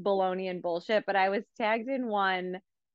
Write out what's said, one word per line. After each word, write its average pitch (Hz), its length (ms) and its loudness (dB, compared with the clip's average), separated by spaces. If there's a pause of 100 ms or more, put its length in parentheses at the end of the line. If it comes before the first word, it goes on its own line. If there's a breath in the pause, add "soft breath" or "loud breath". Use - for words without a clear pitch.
baloney 185 480 0
and 180 140 -6
bullshit. 175 420 0
But 190 100 0
I 190 140 4
was 202 140 0 (120)
tagged 226 320 0
in 254 200 -2
one 185 520 0 (360)